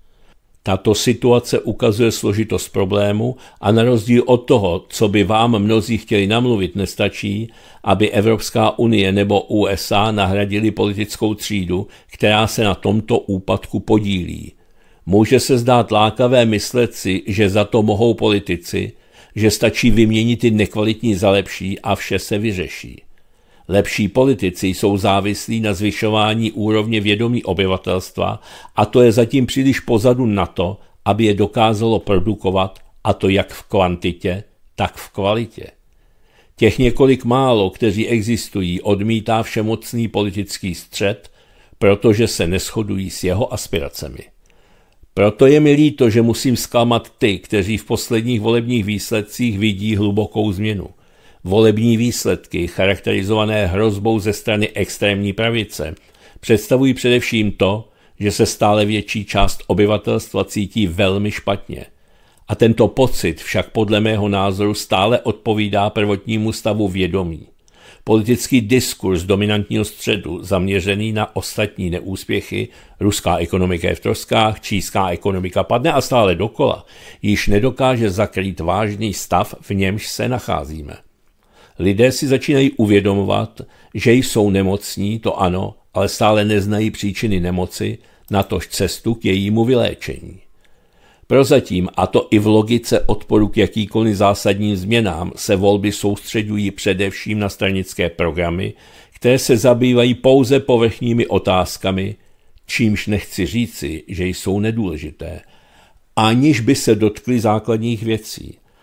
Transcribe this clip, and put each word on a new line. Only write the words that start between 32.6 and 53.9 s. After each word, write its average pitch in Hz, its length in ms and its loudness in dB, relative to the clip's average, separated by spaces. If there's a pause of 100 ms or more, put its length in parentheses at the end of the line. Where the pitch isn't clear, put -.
a 101 100 0
to 98 160 0
jak 95 240 0
v - 100 -18
kvantitě, 92 800 -2 (320)
tak 98 200 -4
v - 140 -18
kvalitě. 107 580 -4 (880)
Těch 110 240 2
několik 131 460 4
málo, 120 440 2
kteří 110 380 0
existují, 104 760 -2
odmítá 110 600 0
všemocný 113 640 -4
politický 101 680 -4
střet, - 560 -6 (460)
protože 104 500 4
se 95 200 -2
neshodují 95 640 -4
s - 140 -10
jeho 90 300 -2
aspiracemi. 73 640 -8 (1000)
Proto 104 280 4
je 147 140 8
mi 151 120 6
líto, 143 380 4
že 113 120 4
musím 117 360 0
zklamat 120 600 0
ty, 101 220 0
kteří 104 380 -2
v - 80 -10
posledních 113 560 -2
volebních 117 440 0
výsledcích 107 760 -4
vidí 107 360 0
hlubokou 107 560 -2
změnu. 101 360 -6 (560)
Volební 110 540 4
výsledky, 95 720 -4
charakterizované 104 1000 -2
hrozbou 104 520 0